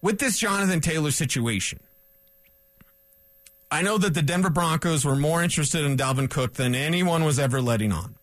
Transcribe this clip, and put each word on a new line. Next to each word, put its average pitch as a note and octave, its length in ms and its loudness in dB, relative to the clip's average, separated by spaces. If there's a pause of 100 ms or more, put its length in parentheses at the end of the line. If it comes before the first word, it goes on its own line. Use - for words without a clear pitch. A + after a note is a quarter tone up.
with G3+ 160 0
this B3+ 200 -2
Jonathan G3 420 0
Taylor D#3 320 0
situation, A#2 680 -2 (1900)
I D#3 120 -2
know G#3 160 2
that F#3 160 2
the F3 60 0
Denver F3 300 0
Broncos D#3+ 540 0
were C#3 120 0
more D#3 260 2
interested E3 420 0
in C#3 120 0
Dalvin C3 320 0
Cook B2+ 260 -2
than B2 200 0
anyone E3 500 0
was D3 140 2
ever C3+ 240 2
letting A2 280 2
on. F2 320 -4